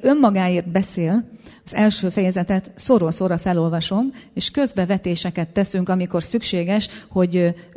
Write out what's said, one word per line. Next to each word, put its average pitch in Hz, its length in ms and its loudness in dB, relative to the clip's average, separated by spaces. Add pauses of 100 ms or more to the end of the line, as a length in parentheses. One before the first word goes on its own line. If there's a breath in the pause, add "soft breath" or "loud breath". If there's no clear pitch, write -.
önmagáért 190 680 2
beszél, 190 520 0 (420 loud breath)
az - 100 -12
első 208 340 2
fejezetet 190 680 0
szóról 180 360 2
szóra 180 260 0
felolvasom, 175 720 0 (220 loud breath)
és - 180 -4
közbevetéseket 180 960 -2
teszünk, 190 400 -2
amikor 180 340 -2
szükséges, 196 680 -2 (200 loud breath)
hogy, 180 260 0
ö, 175 120 4 (300 loud breath)